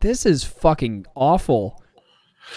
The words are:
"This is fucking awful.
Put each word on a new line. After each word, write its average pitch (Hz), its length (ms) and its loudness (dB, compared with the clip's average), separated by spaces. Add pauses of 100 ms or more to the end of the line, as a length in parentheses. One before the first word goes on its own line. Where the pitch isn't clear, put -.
"This 233 260 0
is 151 160 2
fucking 117 720 -2
awful. 135 640 0 (760)